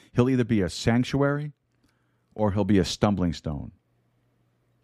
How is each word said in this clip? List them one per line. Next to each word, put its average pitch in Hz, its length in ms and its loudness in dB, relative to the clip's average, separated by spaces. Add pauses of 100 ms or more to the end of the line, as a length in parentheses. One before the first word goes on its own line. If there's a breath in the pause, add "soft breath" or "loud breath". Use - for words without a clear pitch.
(120)
He'll 123 180 2
either 123 140 2
be 110 160 0
a 87 100 0
sanctuary 139 840 -2 (840)
or 104 160 0
he'll 101 120 0
be 95 140 4
a 87 60 4
stumbling 92 480 0
stone. - 400 -10 (1120)